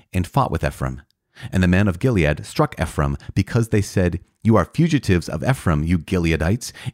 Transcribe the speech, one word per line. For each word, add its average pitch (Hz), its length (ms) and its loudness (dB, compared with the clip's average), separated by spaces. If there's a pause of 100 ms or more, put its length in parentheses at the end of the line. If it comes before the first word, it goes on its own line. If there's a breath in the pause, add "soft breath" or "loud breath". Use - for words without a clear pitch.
(140 loud breath)
and 90 120 0
fought - 240 0
with 78 140 -4
Ephraim. 67 380 -6 (500 loud breath)
And 92 100 2
the 90 60 4
men 95 180 4
of 90 120 -2
Gilead 90 480 0
struck - 340 -2
Ephraim 71 380 -2 (160 loud breath)
because 110 340 0
they 104 140 0
said, 87 380 -2 (220)
"You 110 140 4
are 90 80 4
fugitives 135 640 0
of 73 160 -6
Ephraim, 82 400 0
you 87 140 2
Gileadites. 82 760 -2 (220 loud breath)